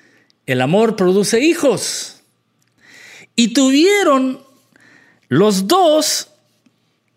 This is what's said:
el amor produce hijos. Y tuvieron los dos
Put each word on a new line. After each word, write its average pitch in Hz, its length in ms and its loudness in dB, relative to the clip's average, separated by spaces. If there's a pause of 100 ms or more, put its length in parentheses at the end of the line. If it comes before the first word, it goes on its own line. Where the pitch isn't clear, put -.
(460)
el 127 160 -2
amor 208 340 0
produce 196 460 0
hijos. - 800 -4 (1120)
Y 233 180 0
tuvieron 277 920 0 (840)
los 190 400 0
dos 311 640 0 (880)